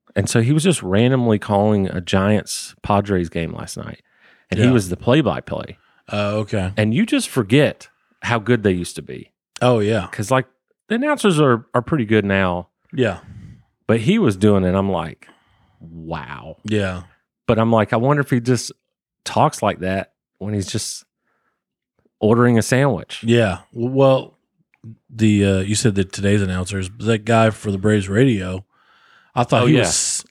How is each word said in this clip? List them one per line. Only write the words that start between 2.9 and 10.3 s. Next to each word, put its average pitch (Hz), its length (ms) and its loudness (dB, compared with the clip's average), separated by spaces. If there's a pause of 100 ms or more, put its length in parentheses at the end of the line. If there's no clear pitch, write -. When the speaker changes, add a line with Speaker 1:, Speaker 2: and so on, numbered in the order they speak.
Speaker 1:
game 80 240 -6
last 80 240 -12
night. - 240 -14 (480)
And 95 100 -2
he 110 60 4
Speaker 2:
Yeah. 123 60 4
Speaker 1:
was 104 180 2
the 90 80 -6
play-by-play. - 800 -2 (340)
Speaker 2:
Uh, 104 240 -4
okay. 104 420 -4
Speaker 1:
And 107 160 2
you 196 120 2
just 262 240 -2
forget 120 600 0 (320)
how 120 180 -2
good 110 240 0
they 101 80 4
used 87 260 -4
to 78 40 -12
be. 67 300 -16 (300)
Speaker 2:
Oh, 120 180 4
yeah. 104 320 -2
Speaker 1:
'Cause, 101 200 -8